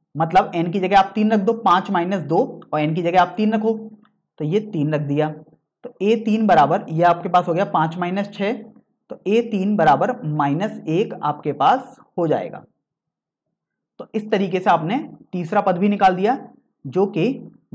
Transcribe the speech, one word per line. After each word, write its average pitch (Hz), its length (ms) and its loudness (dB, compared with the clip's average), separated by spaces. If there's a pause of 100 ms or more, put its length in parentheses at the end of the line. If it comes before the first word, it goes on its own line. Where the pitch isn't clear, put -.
(140)
मतलब 160 400 0
एन 170 160 -2
की 190 100 -2
जगह 185 180 2
आप 196 160 4
तीन 214 180 2
रख 214 80 4
दो, 202 140 0
पाँच 190 360 2
माइनस 185 320 -2
दो 151 160 0 (280)
और 151 140 -2
एन 156 140 0
की 175 80 -2
जगह 175 200 2
आप 180 140 -2
तीन 214 180 0
रखो, 220 180 0 (640)
तो 156 60 -6
ये 175 180 0
तीन 156 320 -2
रख 147 80 0
दिया। 147 260 -2 (560)
तो - 180 -14
ए 214 160 4
तीन 220 280 0
बराबर, 165 440 4
ये 160 140 0
आपके 175 240 2
पास 175 200 2
हो 170 60 0
गया 190 120 0
पाँच 165 320 -2
माइनस 185 320 -4
छः, 202 320 -4 (480)
तो - 160 -16
ए 214 160 4
तीन 208 340 -2
बराबर 156 360 4 (140)
माइनस 151 540 -2 (100)
एक 180 220 0 (100)
आपके 147 320 -4
पास 202 420 0 (220)
हो 170 80 0
जाएगा। 101 360 -4 (1400)
तो - 140 -14
इस 214 160 -4
तरीके 185 300 0
से 190 100 0
आपने 170 280 2 (340)
तीसरा 180 280 -2
पद 185 180 0
भी 202 100 2
निकाल 196 260 4
दिया 208 240 0 (460)
जो 180 240 0
कि 196 420 -2 (240)